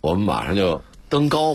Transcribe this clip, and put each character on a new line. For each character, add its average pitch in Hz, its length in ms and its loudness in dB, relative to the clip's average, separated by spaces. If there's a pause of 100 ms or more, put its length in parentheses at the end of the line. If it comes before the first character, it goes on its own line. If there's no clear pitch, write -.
我 78 120 -2
们 92 80 0
马 76 240 -2
上 71 100 -4
就 95 260 0 (280)
登 147 200 2
高 156 260 2